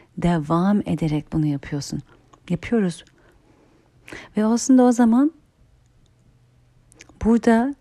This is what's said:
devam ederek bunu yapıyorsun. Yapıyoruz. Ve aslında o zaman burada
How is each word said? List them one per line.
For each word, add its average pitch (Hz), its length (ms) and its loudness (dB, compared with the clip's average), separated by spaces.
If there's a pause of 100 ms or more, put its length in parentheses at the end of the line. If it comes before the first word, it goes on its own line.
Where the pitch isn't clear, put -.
(180)
devam 170 600 -2
ederek 151 520 -6
bunu 156 140 -2
yapıyorsun. 143 560 -8 (460)
Yapıyoruz. 180 560 -4 (1300)
Ve 214 80 0
aslında 240 380 4
o 247 100 6
zaman 240 400 2 (1900)
burada 233 540 2